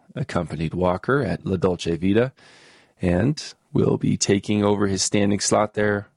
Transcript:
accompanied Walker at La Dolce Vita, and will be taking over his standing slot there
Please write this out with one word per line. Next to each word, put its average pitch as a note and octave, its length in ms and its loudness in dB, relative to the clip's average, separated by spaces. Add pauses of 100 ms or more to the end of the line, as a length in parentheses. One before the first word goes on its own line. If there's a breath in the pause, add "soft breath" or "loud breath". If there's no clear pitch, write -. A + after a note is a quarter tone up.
(140)
accompanied D#2+ 580 -4
Walker F2+ 480 0
at F2+ 240 -4
La F#2 120 -2
Dolce E2+ 420 -2
Vita, G#2 340 2 (680 soft breath)
and F#2 540 0 (220)
will - 240 2
be - 180 0
taking G#2 480 0
over G2+ 220 2
his F#2+ 160 -2
standing G2+ 360 2
slot G#2+ 360 0
there G#2 420 -2